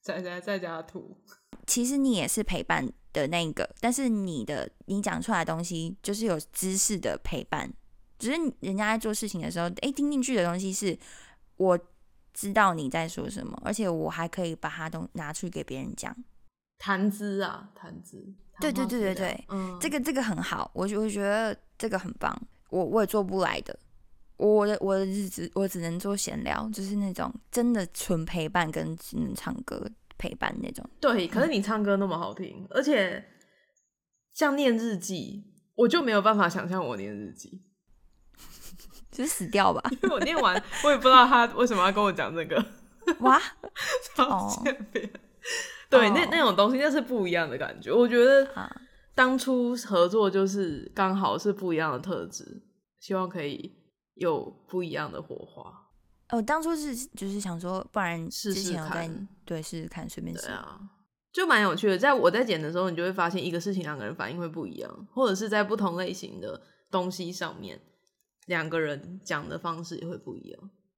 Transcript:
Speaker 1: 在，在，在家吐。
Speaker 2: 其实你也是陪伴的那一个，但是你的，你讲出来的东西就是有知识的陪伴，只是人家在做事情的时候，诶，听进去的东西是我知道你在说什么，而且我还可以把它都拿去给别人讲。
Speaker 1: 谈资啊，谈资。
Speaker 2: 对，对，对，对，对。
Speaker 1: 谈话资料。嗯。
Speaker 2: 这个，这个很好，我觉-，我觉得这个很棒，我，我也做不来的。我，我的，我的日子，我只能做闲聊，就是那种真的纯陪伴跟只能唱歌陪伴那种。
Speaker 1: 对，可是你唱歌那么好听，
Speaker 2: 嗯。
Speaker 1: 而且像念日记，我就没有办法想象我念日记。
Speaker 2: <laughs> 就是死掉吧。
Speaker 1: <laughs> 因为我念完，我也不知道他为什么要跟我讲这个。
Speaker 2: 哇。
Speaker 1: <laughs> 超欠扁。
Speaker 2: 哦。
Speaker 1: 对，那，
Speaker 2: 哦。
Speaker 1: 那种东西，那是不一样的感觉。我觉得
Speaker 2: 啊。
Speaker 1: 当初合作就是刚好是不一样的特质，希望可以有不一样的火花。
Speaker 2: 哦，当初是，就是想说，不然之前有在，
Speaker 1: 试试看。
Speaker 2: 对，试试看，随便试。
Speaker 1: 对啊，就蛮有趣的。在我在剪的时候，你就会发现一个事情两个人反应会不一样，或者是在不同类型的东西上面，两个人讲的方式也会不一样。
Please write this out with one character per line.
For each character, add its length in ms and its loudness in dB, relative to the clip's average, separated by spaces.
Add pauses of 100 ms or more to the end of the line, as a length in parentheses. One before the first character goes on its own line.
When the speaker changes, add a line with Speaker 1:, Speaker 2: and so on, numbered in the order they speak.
Speaker 1:
在， 200 -6
在， 180 -8
在 180 -4
家 240 -6
吐。 360 -14 (500)
Speaker 2:
其 180 0
实 120 0
你 160 4
也 140 0
是 160 -2
陪 200 -2
伴 240 0 (240)
的 160 0
那 160 0
一 80 -2
个， 180 -4 (120)
但 100 2
是 160 0
你 380 -2
的， 240 -4 (160)
你 160 -2
讲 200 -2
出 100 -2
来 120 2
的 80 -4
东 120 -2
西 380 -6
就 120 -4
是 120 -4
有 140 0 (140)
知 240 -2
识 200 0
的 260 -4
陪 200 -4
伴， 260 -4 (500)
只 120 -2
是 80 0 (200)
人 180 -4
家 160 0
在 40 0
做 160 -2
事 140 -4
情 140 -6
的 80 -6
时 100 -6
候， 60 0 (160)
诶， 100 -2
听 200 0
进 100 0
去 140 0
的 100 4
东 140 -2
西 120 -4
是 260 -2 (600)
我 200 6 (560)
知 200 -6
道 200 6
你 160 -2
在 180 -2
说 220 -6
什 160 -8
么， 200 -10
而 80 0
且 160 0
我 200 0
还 180 -4
可 180 -4
以 100 -4
把 140 -6
它 200 -8
都 240 -8
拿 200 -6
去 160 -6
给 140 -6
别 160 -8
人 160 -8
讲。 200 -10 (600)
Speaker 1:
谈 320 2
资 320 -4
啊， 320 -6
谈 280 -16
资。 320 -20 (260)
Speaker 2:
对， 120 2
对， 140 0
对， 140 -2
对， 160 0
对。 0 -
Speaker 1:
谈 140 -2
话 60 -4
资 20 -12
料。 120 -16
嗯。 320 -6
Speaker 2:
这 80 -2
个， 100 -2
这 140 -2
个 80 2
很 200 -2
好， 320 -4
我 140 -2
觉-， 120 -2
我 100 0
觉 120 -4
得 360 0 (200)
这 120 -4
个 80 -2
很 160 -6
棒， 240 -2 (320)
我， 140 0
我 180 4
也 60 4
做 160 0
不 180 -2
来 200 0
的。 160 -12 (600)
我， 100 4
我 200 6
的， 140 2
我 140 2
的 100 2
日 220 -2
子， 280 -8
我 120 2
只 120 -4
能 180 -4
做 180 -2
闲 280 -4
聊， 280 -4
就 120 -6
是 140 -4
那 160 -2
种 200 -6 (160)
真 240 2
的 140 0
纯 380 -2
陪 220 -2
伴 220 0
跟 280 -4
只 200 -10
能 160 -2
唱 200 -6 (100)
歌 260 -8 (280)
陪 180 -6
伴 260 -4
那 100 -8
种。 140 -14 (140)
Speaker 1:
对， 280 4
可 140 0
是 80 4
你 120 2
唱 200 0
歌 140 4
那 100 2
么 120 -2
好 160 -6
听， 280 -12
Speaker 2:
嗯。 100 -16
Speaker 1:
而 120 4
且 400 2 (1080)
像 240 2
念 220 4
日 200 -2
记， 480 -8 (300)
我 120 6
就 140 4
没 100 2
有 100 6
办 160 6
法 120 6
想 180 -4
象 180 -2
我 120 -4
念 160 -8
日 180 -10
记。 300 -18 (720)
Speaker 2:
<laughs> 760 -18
就 120 -6
是 60 -2
死 180 -4
掉 260 4
吧。 80 -2 (100)
Speaker 1:
<laughs> 120 -2
因 60 4
为 0 -
我 120 2
念 200 0
完， 200 4 (220)
我 80 8
也 60 6
不 60 -2
知 60 8
道 160 12
他 200 8 (100)
为 100 4
什 100 0
么 80 4
要 80 6
跟 120 2
我 80 4
讲 220 -4
这 120 -2
个。 200 2 (540)
Speaker 2:
哇。 220 6 (340)
Speaker 1:
<laughs> 400 -4
超 340 2
欠 420 -2
扁。 140 -4
Speaker 2:
哦。 140 -14 (680)
Speaker 1:
对， 220 10
那， 160 4
Speaker 2:
哦。 60 -4
Speaker 1:
那 100 4
种 120 6
东 180 6
西， 60 2
那 140 4
是 80 4
不 260 0
一 60 -2
样 180 0
的 80 -6
感 220 -6
觉。 100 -10
我 160 8
觉 200 6
得 280 8
Speaker 2:
啊。 160 -10 (440)
Speaker 1:
当 240 6
初 400 0
合 320 4
作 200 4
就 160 4
是 480 -2
刚 220 2
好 220 2
是 160 0
不 180 -4
一 60 0
样 160 0
的 60 -4
特 260 -6
质， 380 -16 (360)
希 140 -6
望 160 -2
可 160 -6
以 320 -10 (380)
有 280 0 (240)
不 160 -4
一 60 -6
样 200 -6
的 120 -10
火 140 -12 (100)
花。 420 -20 (420)
Speaker 2:
哦， 120 0
当 200 0
初 140 -2
是， 180 -6 (220)
就 140 -8
是 100 -4
想 180 -6
说， 360 -6
不 60 0
然 300 -2
之 240 -4
前 300 -4
有 60 -8
在， 140 -4
Speaker 1:
试 40 -8
试 100 -8
看。 100 -10 (180)
Speaker 2:
对， 160 -6
试 220 -10
试 40 -10
看， 220 -12
随 140 -12
便 120 -8
试。 120 -10
Speaker 1:
对 40 -10
啊， 300 -12 (500)
就 140 0
蛮 160 6
有 140 4
趣 120 0
的。 100 4
在 160 6
我 160 6
在 140 2
剪 160 0
的 120 -4
时 60 -2
候， 120 0
你 60 -4
就 80 -2
会 100 -2
发 160 0
现 160 -4
一 60 -4
个 100 -2
事 120 -4
情 100 -2
两 140 -8
个 60 -8
人 120 -6
反 140 -6
应 80 -8
会 120 -6
不 160 -8
一 120 -12
样， 360 -12
或 160 4
者 60 2
是 120 -4
在 160 4
不 140 0
同 180 0
类 160 -4
型 300 -12
的 180 -10 (300)
东 200 0
西 220 -8
上 260 -8
面， 220 -14 (680)
两 200 -2
个 140 -2
人 420 -6
讲 240 -6
的 100 -8
方 280 -6
式 140 -10
也 80 -10
会 100 -10
不 180 -12
一 140 -16
样。 220 -18 (260)